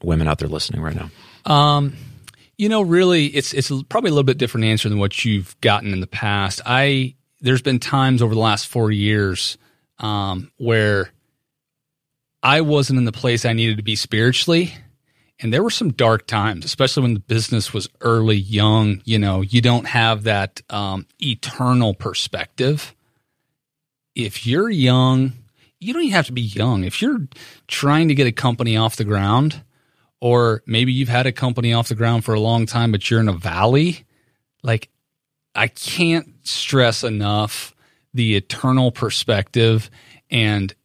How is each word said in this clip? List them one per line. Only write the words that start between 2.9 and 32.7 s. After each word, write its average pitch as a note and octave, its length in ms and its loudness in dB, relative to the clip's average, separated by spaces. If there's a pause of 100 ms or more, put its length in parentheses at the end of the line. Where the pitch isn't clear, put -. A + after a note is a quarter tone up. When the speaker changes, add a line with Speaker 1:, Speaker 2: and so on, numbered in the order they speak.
Speaker 2:
it's, C#3+ 260 -4
it's C3+ 180 -2 (180)
probably A3+ 200 0
a D#3 40 2
little C#3+ 100 4
bit C3 140 2
different A#2 280 -2
answer A2 220 0
than G#2 120 0
what G2+ 260 -2
you've G2+ 360 -2
gotten G#2 300 2
in F#2 100 -4
the F#2+ 60 -8
past. G2+ 580 -4
I, C3 500 0 (260)
there's B2+ 220 2
been B2+ 160 0
times C3 420 2
over A2+ 120 0
the A2+ 60 0
last G#2+ 280 0
four A2+ 240 0
years, G2+ 640 0 (420)
um, G2+ 580 -6
where G#2+ 520 0 (1300)
I D3 200 4
wasn't C#3+ 380 2
in B2 60 2
the A2+ 60 -2
place A#2 340 -2
I A#2 80 0
needed A2+ 240 0
to G#2+ 60 -6
be G#2+ 120 -4
spiritually. C3 760 0 (680)
And A2+ 120 -4
there D3 120 2
were A#3 80 -2
some F3+ 200 -2
dark A2+ 360 2
times, G#2 360 -2
especially C3+ 400 0
when A#2+ 120 2
the G2+ 60 -4
business A2+ 520 -2
was G2+ 160 -8 (120)
early, A2 360 2
young. G#2 640 2
You A2 160 0
know, F#2+ 220 0
you G2 200 2
don't A#2+ 260 2
have A2+ 360 0
that, G2+ 460 -2
um, G2 360 -6 (160)
eternal B2 720 0
perspective. - 1000 -6 (1200)
If A2 300 -6
you're E3 240 0
young, C3 640 2 (460)
you G3+ 140 -8
don't E4+ 100 -2
even A#3+ 100 0
have E3+ 140 2
to B2+ 60 -12
be B2 80 -4
young. G#2+ 420 -2
If - 180 -6
you're A3+ 260 0 (400)
trying D#3 420 2
to C#3+ 60 2
get C3+ 120 4
a A#2 40 0
company A#2 460 0
off A2 180 0
the A2+ 80 -4
ground, G#2 600 0 (580)
or A#2+ 440 2
maybe A#2+ 280 2
you've B2+ 160 0
had B2 180 2
a C3 60 -2
company A#2+ 400 -2
off A#2 160 0
the A#2 60 -4
ground A#2 280 0
for A2+ 100 -2
a G#2+ 60 0
long A2+ 260 0
time, A#2 260 0